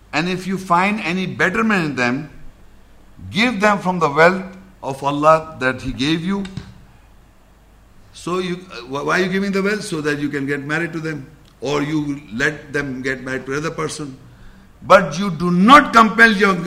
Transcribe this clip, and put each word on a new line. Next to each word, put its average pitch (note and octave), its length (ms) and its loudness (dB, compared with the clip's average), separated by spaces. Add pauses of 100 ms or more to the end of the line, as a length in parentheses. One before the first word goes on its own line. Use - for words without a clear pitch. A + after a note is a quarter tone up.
(120)
And D#3+ 160 -2
if F3+ 180 -4
you F#3 120 -4
find F#3+ 420 0
any F3+ 260 -4
betterment F#3 580 0
in D3 120 -4
them, B2+ 340 -2 (1000)
give G#3 300 0
them G#3 180 4
from F3+ 220 -2
the D#3 100 2
wealth E3 460 4 (260)
of C3+ 220 -8
Allah D3+ 560 4
that B2+ 220 -2
He C3 100 -6
gave D3+ 320 -2
you. G3 200 -2 (1700)
So F3+ 260 -6
you, F3+ 340 -4
uh, A#2+ 140 -14
wh-, C#3 200 -6
why E3 140 2
are F#3+ 40 2
you F#3 60 -2
giving G3 220 0
the G3 100 0
wealth? G3+ 220 -2
So D#3+ 160 -4
that D3 180 0
you D3 100 -2
can C#3 180 -4
get C#3 160 -4
married D#3 320 -4
to D#3+ 60 -6
them, D#3 300 -8 (300)
or D3 220 -2
you D3 400 -4 (100)
let C#3+ 400 -4
them C3+ 300 -4
get C3 200 -4
married C3 240 -6
to C3+ 60 -6
another D3+ 180 -4
person. D3+ 480 -8 (640)
But E3 360 4
you G3+ 120 -2
do E3+ 200 -2
not A#3 420 6
compel A3+ 380 6
young, F#3+ 360 2